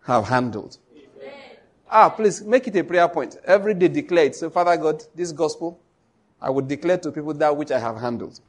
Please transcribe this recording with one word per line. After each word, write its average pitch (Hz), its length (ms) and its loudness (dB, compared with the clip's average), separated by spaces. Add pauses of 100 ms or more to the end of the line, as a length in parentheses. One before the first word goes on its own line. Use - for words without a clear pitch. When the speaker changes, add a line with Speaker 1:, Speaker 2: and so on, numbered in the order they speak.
Speaker 1:
have 117 220 0
handled. 117 520 -4 (160)
Speaker 2:
Amen. - 640 -20 (320)
Speaker 1:
Ah, 214 200 8
please, 208 340 0
make 240 240 0
it 190 100 -8
a 233 60 2
prayer 170 260 2
point. 156 360 -6
Every 202 300 2
day 180 120 2
declare 151 380 2
it. 135 100 0
Say, 160 160 -8
"Father 175 260 2
God, 156 280 -2 (100)
this 170 160 -6
gospel, 160 480 -6 (640)
I - 80 -4
will 135 160 -2
declare 160 320 -2
to 160 140 -8
people 151 220 -8
that 147 220 2
which 147 140 -8
I 131 80 0
have 113 180 -4
handled. 117 520 -8